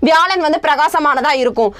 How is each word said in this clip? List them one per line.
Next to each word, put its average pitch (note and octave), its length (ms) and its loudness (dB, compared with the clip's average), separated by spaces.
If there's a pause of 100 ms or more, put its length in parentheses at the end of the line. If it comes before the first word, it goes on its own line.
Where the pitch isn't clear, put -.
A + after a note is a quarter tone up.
வியாழன் E4+ 400 2
வந்து D#4 220 0
பிரகாசமானதா D4 720 0
இருக்கும். A#3 480 -2